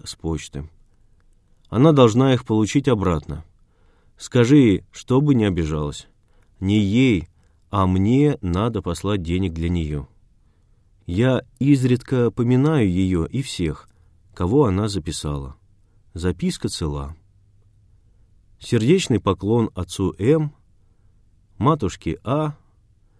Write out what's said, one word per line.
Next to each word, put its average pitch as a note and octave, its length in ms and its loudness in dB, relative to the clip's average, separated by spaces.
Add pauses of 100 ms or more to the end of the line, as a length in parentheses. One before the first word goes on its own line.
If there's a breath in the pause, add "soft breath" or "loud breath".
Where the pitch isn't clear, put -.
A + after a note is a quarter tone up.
с - 100 -16
почты. D2+ 540 -8 (960)
Она C#3+ 240 4
должна C3 420 6
их B2+ 120 -2
получить A2 420 0
обратно. F2+ 560 -2 (720)
Скажи B2 380 2
ей, A2+ 280 4 (100)
чтобы C#3 420 0
не A2 80 2
обижалась. D#2 640 -2 (540)
Не G2 180 2
ей, G#2+ 480 2 (420)
а G2 160 0
мне A#2 540 2
надо F#2+ 420 -2
послать F#2 420 -4
денег F2 280 -2
для E2 160 -4
неё. D2+ 400 -4 (1000)
Я A#2 360 0 (180)
изредка B2+ 720 2
поминаю B2+ 580 2
её F2+ 360 0
и B2+ 160 -6
всех, D#2+ 480 -6 (460)
кого A#2+ 300 2
она G2+ 240 0
записала. D2+ 680 -8 (580)
Записка F2+ 540 -4
цела. C#2+ 480 -8 (1400)
Сердечный B2 600 0
поклон G#2 520 0
отцу F2+ 460 -6
М, D3 340 0 (1040)
матушке G2+ 680 -2
А, D3 340 -4 (640)